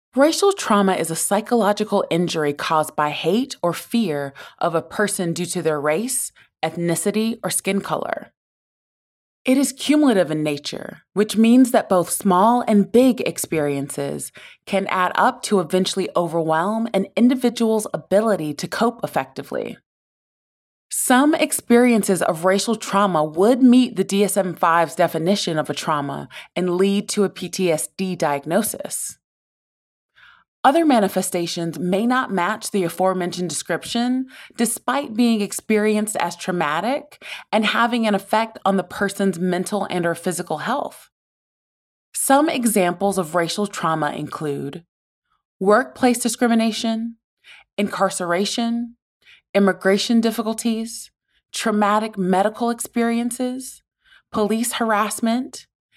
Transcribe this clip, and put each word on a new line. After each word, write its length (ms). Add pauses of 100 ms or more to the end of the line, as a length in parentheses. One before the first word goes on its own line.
(160)
Racial 380
trauma 400
is 180
a 40
psychological 960
injury 420
caused 440
by 160
hate 500
or 120
fear 600 (240)
of 160
a 80
person 520
due 120
to 160
their 180
race, 520 (320)
ethnicity, 800
or 80
skin 280
color. 520 (1120)
It 120
is 140
cumulative 580
in 140
nature, 600 (100)
which 240
means 340
that 160
both 220
small 580
and 240
big 300
experiences 1120 (320)
can 220
add 280
up 280
to 180
eventually 560
overwhelm 760
an 220
individual's 800
ability 640
to 120
cope 380
effectively. 720 (1120)
Some 440
experiences 880
of 220
racial 320
trauma 480
would 400
meet 320
the 80
D 220
S 100
M 180
five's 420
definition 600
of 120
a 40
trauma 540 (260)
and 220
lead 340
to 140
a 60
P 180
T 240
S 240
D 220
diagnosis. 1000 (1500)
Other 220
manifestations 920
may 260
not 280
match 380
the 120
aforementioned 640
description, 760 (320)
despite 560
being 260
experienced 800
as 180
traumatic 880 (300)
and 100
having 420
an 100
effect 500
on 100
the 80
person's 560
mental 500
and 160
or 100
physical 420
health. 520 (1040)
Some 360
examples 680
of 160
racial 320
trauma 460
include 720 (720)
workplace 640
discrimination, 960 (640)
incarceration, 1200 (560)
immigration 640
difficulties, 920 (420)
traumatic 640
medical 540
experiences, 1120 (500)
police 400
harassment, 920 (320)